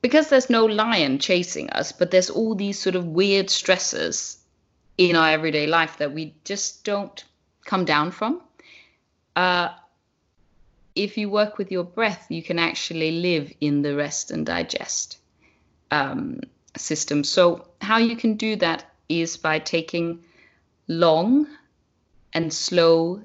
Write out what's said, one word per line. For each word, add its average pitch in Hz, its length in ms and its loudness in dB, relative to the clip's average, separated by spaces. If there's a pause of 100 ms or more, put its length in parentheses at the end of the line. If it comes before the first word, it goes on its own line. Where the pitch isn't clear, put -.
Because 302 300 4
there's 262 180 4
no 226 160 4
lion 208 540 2
chasing 180 520 0
us, - 220 -6
but 175 180 -2
there's 185 200 4
all 220 240 -2
these 196 240 -4
sort 185 160 -2
of 180 120 -2
weird 190 440 2
stresses - 880 -2 (580)
in 175 180 4
our 160 160 6
everyday 156 360 0
life 160 320 0
that 143 160 -4
we 156 200 -10 (100)
just - 400 -8
don't 202 380 -6 (440)
come 185 180 0
down 156 260 0
from. 240 300 -4 (960)
Uh, 180 320 2 (1300)
if 202 220 -4
you 208 140 -4
work 208 280 0
with 190 120 -6
your 180 140 -2
breath, 202 460 -4
you 160 120 -6
can 175 160 -4
actually 165 640 -2
live 165 400 0
in 147 220 2
the 143 140 0
rest 147 340 -4
and 156 140 -4
digest, - 720 -6 (720)
um, - 500 -4 (360)
system. 147 480 -2
So 175 440 2 (120)
how 214 180 2
you 233 180 2
can 226 180 0
do 220 220 -2
that 165 280 0 (240)
is 165 280 -2
by 156 220 0
taking 170 640 -4 (680)
long 170 580 4 (880)
and 165 200 -2
slow 170 720 2